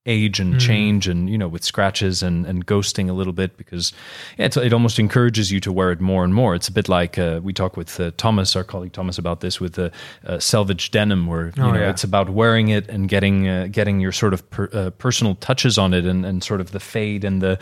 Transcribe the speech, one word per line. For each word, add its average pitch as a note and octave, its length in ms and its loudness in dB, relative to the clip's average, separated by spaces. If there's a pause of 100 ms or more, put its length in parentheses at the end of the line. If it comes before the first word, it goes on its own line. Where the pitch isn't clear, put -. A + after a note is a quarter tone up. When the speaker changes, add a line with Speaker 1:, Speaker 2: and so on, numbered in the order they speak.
Speaker 1:
age G#2+ 340 0
and F#2 160 2
Speaker 2:
Mm. B2+ 40 4
Speaker 1:
change G#2 480 2
and, F2 220 0
you A2 80 -2
know, G2 100 -2
with E2 160 -8
scratches F#2+ 600 0
and, F2 220 0
and F2+ 200 -4
ghosting G2+ 440 0
a F2+ 40 -2
little F#2 200 -2
bit, F2+ 240 -2
because, - 360 -6 (440)
yeah, - 80 0
it's, C3+ 120 0
it B2 160 2
almost A#2 240 4
encourages A2 540 2
you G2 80 0
to G2 120 -4
wear F#2 200 2
it E2+ 100 -2
more F#2+ 220 2
and F2+ 100 2
more. G#2+ 220 4
It's E2+ 120 -4
a - 40 -8
bit G2 180 0
like, F2 300 0
uh, E2 240 0
we F#2+ 100 -6
talk F#2 240 -4
with, E2 220 -10
uh, E2+ 180 -2
Thomas, G#2 380 2
our F#2 80 -2
colleague F2+ 300 -10
Thomas, F#2 260 -6
about E2+ 220 -4
this F2+ 200 -4
with F2+ 120 -6
the, F2 180 -4 (340)
uh, F2 140 -4
selvage G2 520 0
denim, G2+ 360 2
where, E2+ 280 -4
you C#3 80 0
Speaker 2:
Oh, G2+ 80 4
Speaker 1:
know, G2+ 80 4
Speaker 2:
yeah. G2+ 120 2
Speaker 1:
it's F#2 120 -6
about G2 260 2
wearing A2 400 4
it G#2 200 0
and G2 180 -2
getting, G2 400 4
uh, F#2 240 -2
getting G2+ 280 0
your F#2 120 0
sort G2+ 220 0
of - 160 -4
per-, G2 240 -6
uh, F#2+ 240 -2
personal A2+ 380 0
touches B2+ 420 0
on F#2+ 160 4
it F2 120 2
and, F#2 200 0
and F#2 180 -4
sort G#2 160 -4
of F2+ 120 -8
the G2 80 -8
fade G#2 440 -6
and F#2+ 180 0
the, F#2+ 200 2